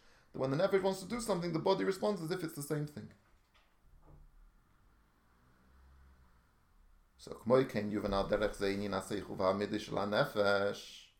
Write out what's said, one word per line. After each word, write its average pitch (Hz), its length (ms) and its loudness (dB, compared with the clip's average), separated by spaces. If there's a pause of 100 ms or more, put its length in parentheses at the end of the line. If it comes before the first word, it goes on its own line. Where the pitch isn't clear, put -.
(340)
that 123 60 -8
when 135 120 0
the 139 60 0
nefesh 190 240 4
wants 190 200 0
to - 60 -12
do 240 140 -6
something, 175 320 -2
the 160 60 0
body 185 240 2
responds 196 380 0
as 160 100 -4
if 185 120 -4
it's 160 120 -6
the 143 80 -8
same 147 240 -2
thing. - 200 -12 (4000)
So, - 120 -14 (140)
k'moy 131 240 6
ken 104 220 -2
yuvan 101 220 0
al 98 140 2
derech 104 280 0
ze 101 100 -4 (100)
inyan 101 160 -4
haseichel 95 460 -4
v'hamidah 98 420 2
shel - 160 -8
hanefesh. 101 1120 0 (120)